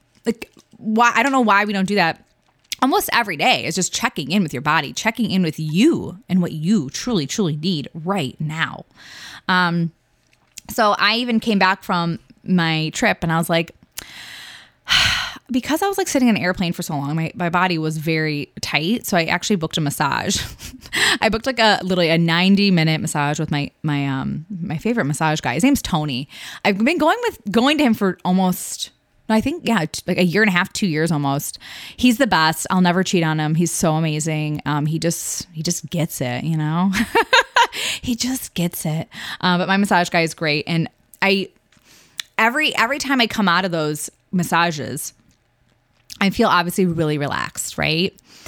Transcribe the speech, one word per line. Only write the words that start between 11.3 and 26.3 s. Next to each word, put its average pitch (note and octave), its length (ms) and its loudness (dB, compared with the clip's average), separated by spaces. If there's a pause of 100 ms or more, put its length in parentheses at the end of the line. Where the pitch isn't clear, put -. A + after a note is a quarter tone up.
came G#3+ 180 0
back F#3+ 240 2
from E3+ 360 -2 (260)
my D#3+ 460 0
trip G3+ 320 0
and D#3+ 100 0
I E3 60 2
was E3+ 100 -2
like, E3+ 260 0 (1120)
<sighs> - 60 -2 (580)
because B3+ 320 0
I G4 40 0
was, G4 100 -2
like, F#4+ 120 -2
sitting B3+ 200 2
in G#3 80 4
an - 60 -2
airplane F3+ 300 -2
for F3+ 100 -8
so E3 120 -6
long, C#3+ 200 -4
my, D#3+ 200 -2
my F3 160 -2
body F3+ 280 0
was D#3 200 -2
very D#3 520 -2 (120)
tight. E3 440 -2
So F#3+ 100 0
I E3 80 2
actually F3 320 0
booked D#3+ 200 -4
a F3 40 0
massage. C#3+ 640 0 (420)
<laughs> - 360 -2
I A3 80 2
booked, A3 180 -2
like, A#3+ 140 -2
a, G#3+ 220 4
literally F3+ 260 0
a E3 100 4
ninety F#3 520 4
minute D#3+ 300 2
massage D3 380 -2
with D#3 120 -4
my, C#3+ 200 -2 (120)
my, C#3+ 260 -2
um, C3+ 420 -4
my E3 260 -6
favorite A3 280 -2
massage D3+ 360 0
guy. B2 140 -2
His D#3+ 80 0
name's C4+ 200 4
Tony. D3 460 -2 (360)